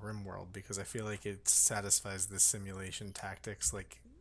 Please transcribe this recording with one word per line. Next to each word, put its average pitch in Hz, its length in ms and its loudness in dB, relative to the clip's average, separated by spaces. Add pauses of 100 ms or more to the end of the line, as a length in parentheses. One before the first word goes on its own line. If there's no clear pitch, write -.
RimWorld 95 500 -8
because 98 260 -6
I 98 40 -4
feel 110 220 -6
like 104 200 -6
it 98 220 -8
satisfies 98 800 4
the 98 120 0
simulation 95 720 0
tactics, - 640 -6
like, - 280 -10 (200)